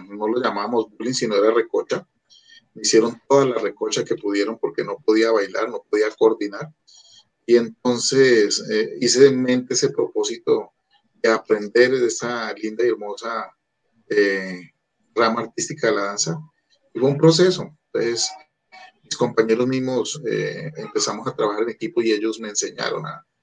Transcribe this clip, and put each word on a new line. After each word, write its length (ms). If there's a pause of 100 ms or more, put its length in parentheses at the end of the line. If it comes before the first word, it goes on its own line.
no 200
lo 140
llamábamos 500
bullying, 220
sino 220
era 160
recocha. 560 (680)
Me 100
hicieron 440
toda 180
la 140
recocha 440
que 120
pudieron 440
porque 240
no 200
podía 280
bailar, 380
no 200
podía 280
coordinar. 540 (760)
Y 120
entonces, 1120
eh, 320
hice 260
en 140
mente 320
ese 160
propósito 840 (500)
de 100
aprender 600
de 160
esa 460
linda 320
y 40
hermosa, 640 (560)
eh, 540 (540)
rama 260
artística 460
de 80
la 80
danza. 360 (540)
Y 60
fue 100
un 80
proceso. 580 (160)
Entonces, 380 (760)
mis 140
compañeros 500
mismos, 580
eh, 520
empezamos 500
a 80
trabajar 280
en 60
equipo 340
y 80
ellos 280
me 100
enseñaron 580
a, 180 (180)